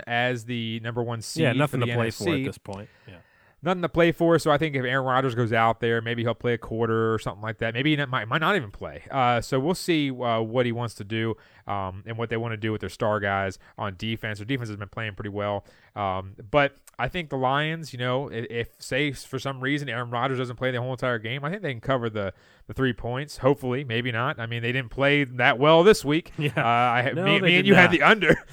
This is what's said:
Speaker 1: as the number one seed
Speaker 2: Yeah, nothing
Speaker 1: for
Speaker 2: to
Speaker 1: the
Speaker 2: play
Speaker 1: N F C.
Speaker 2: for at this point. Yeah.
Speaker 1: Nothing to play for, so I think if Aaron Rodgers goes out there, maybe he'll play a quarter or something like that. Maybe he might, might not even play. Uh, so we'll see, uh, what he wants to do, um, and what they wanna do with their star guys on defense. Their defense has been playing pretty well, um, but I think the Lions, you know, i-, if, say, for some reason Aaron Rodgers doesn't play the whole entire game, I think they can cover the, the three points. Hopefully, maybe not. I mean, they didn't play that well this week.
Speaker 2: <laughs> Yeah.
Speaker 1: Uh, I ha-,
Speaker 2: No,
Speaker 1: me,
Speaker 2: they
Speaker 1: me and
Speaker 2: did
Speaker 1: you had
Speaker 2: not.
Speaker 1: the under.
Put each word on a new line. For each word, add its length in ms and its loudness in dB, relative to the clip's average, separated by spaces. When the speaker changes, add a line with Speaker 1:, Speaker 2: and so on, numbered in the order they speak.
Speaker 1:
as 380 0
the 340 -6
number 240 -4
one 180 -6
seed 220 -4
Speaker 2:
Yeah, 100 4
nothing 260 0
Speaker 1:
for 60 2
Speaker 2:
to 60 -2
Speaker 1:
the 40 -2
Speaker 2:
play 100 2
Speaker 1:
N 20 -2
F 80 -4
C. 100 -6
Speaker 2:
for 60 2
at 140 -2
this 120 -8
point. 320 -14
Yeah. 60 -20
Speaker 1:
Nothing 220 -2
to 60 -2
play 220 4
for, 280 4
so 100 0
I 80 4
think 180 -2
if 80 0
Aaron 220 0
Rodgers 300 2
goes 180 0
out 260 4
there, 220 2
maybe 220 -4
he'll 120 0
play 180 -2
a 60 -2
quarter 540 0
or 60 -2
something 240 -8
like 160 -8
that. 160 -2
Maybe 200 2
he 100 0
might, 220 -4
might 140 0
not 140 2
even 160 -4
play. 400 -12
Uh, 300 4
so 180 -2
we'll 160 0
see, 340 0
uh, 320 -2
what 240 0
he 60 0
wants 240 -6
to 80 -14
do, 320 -2
um, 400 -6
and 100 -8
what 120 -4
they 80 -2
wanna 200 -4
do 140 -2
with 100 -4
their 80 -6
star 300 0
guys 400 0
on 200 -6
defense. 420 -6
Their 60 -10
defense 240 -4
has 80 -8
been 120 -10
playing 240 -8
pretty 160 -10
well, 360 -2
um, 380 -4
but 240 2
I 100 -2
think 200 -8
the 80 -4
Lions, 560 -2
you 60 -10
know, 320 -2
i-, 180 -8
if, 200 -6
say, 320 -2
for 260 -10
some 240 -6
reason 260 -2
Aaron 220 -6
Rodgers 300 -2
doesn't 160 -6
play 160 -2
the 100 -2
whole 120 -4
entire 260 -2
game, 240 -6
I 80 -4
think 100 -8
they 100 -6
can 100 -8
cover 280 0
the, 240 -4
the 80 -14
three 180 0
points. 460 -8
Hopefully, 460 0
maybe 280 -4
not. 280 -4
I 80 -6
mean, 160 -6
they 80 0
didn't 180 -4
play 340 2
that 360 2
well 240 8
this 200 6
week. 320 -2
Speaker 2:
<laughs> 40 -8
Yeah. 180 0
Speaker 1:
Uh, 60 2
I 400 4
ha-, 80 0
Speaker 2:
No, 140 -2
Speaker 1:
me, 140 4
Speaker 2:
they 60 0
Speaker 1:
me 120 6
and 60 4
Speaker 2:
did 40 4
Speaker 1:
you 80 10
had 100 10
Speaker 2:
not. 60 4
Speaker 1:
the 120 4
under. 320 6